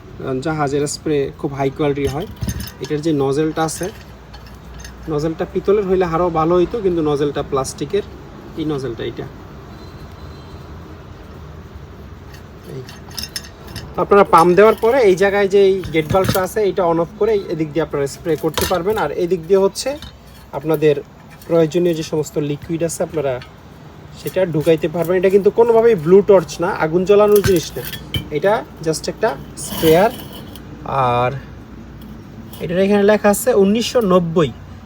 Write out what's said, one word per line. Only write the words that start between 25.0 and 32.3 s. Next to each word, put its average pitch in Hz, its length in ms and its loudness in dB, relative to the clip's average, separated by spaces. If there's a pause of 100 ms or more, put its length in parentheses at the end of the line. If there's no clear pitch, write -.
এটা 185 120 4
কিন্তু 185 200 6
কোনোভাবেই 226 460 6
ব্লু 175 260 6
টর্চ 180 400 4
না, 175 60 0
আগুন 170 380 0
জ্বালানোর 208 360 6
জিনিস 185 360 2
না, 165 60 -8 (480)
এটা 196 320 0 (220)
just 160 240 -4
একটা 233 280 -2 (200)
স্প্রেয়ার। 170 520 4 (760)
আর 123 460 0 (1300)